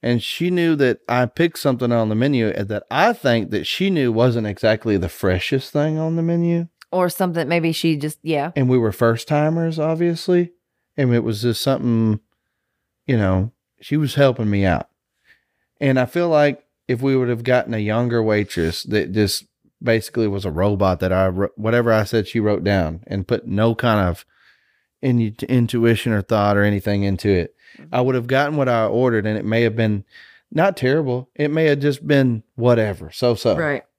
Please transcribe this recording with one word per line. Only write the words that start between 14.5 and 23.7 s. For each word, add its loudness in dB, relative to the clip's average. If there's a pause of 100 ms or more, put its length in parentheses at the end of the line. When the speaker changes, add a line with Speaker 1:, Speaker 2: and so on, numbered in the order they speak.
Speaker 1:
out. 0 (920)
And 2
I 2
feel -2
like 2 (240)
if -2
we 2
would 0
have -4
gotten 0
a -4
younger 0
waitress -2
that -2
just 0 (360)
basically 0
was -6
a -4
robot 0
that 0
I 2
wr-, -2 (100)
whatever 0
I 2
said, -2
she -4
wrote 0
down 0
and -6
put -2
no 0